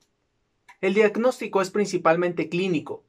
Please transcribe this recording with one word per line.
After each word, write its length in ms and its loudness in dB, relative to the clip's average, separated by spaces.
El 140 0
diagnóstico 680 2
es 80 -4
principalmente 800 0
clínico, 600 -4